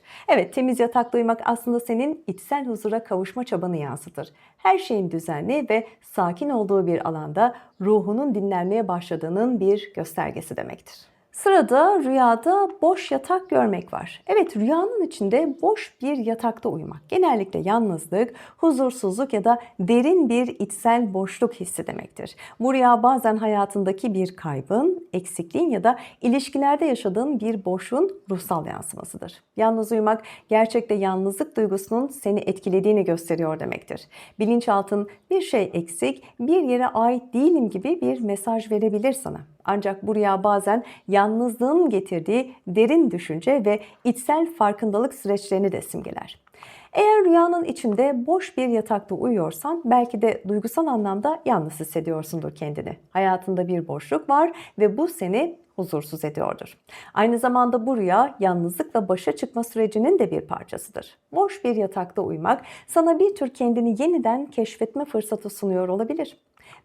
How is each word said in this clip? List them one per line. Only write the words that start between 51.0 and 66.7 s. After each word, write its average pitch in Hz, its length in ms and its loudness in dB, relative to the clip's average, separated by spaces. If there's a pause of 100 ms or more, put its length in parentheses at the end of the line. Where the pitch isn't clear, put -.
yalnız 156 340 0
hissediyorsundur 156 760 -6
kendini. - 420 -8 (120)
Hayatında 185 580 0
bir 170 200 -2
boşluk 160 420 -6
var 311 220 4 (280)
ve 208 180 4
bu 320 100 0
seni 262 520 -2 (160)
huzursuz 160 500 -6
ediyordur. - 520 -6 (360)
Aynı 226 260 2
zamanda 247 480 2
bu 262 100 0
rüya 208 420 2
yalnızlıkla 185 720 0
başa 185 260 -2
çıkma 233 280 -6
sürecinin 226 560 2
de 190 120 2
bir 156 100 -2
parçasıdır. - 760 -12 (140)
Boş 392 320 0
bir 240 120 0
yatakta 196 460 -4
uyumak 170 400 -2 (260)
sana 330 320 2
bir 403 160 4
tür 262 140 -4
kendini 233 520 0
yeniden 277 440 0
keşfetme 226 600 -4
fırsatı 214 440 -6
sunuyor 185 380 -2
olabilir. 226 500 -4 (480)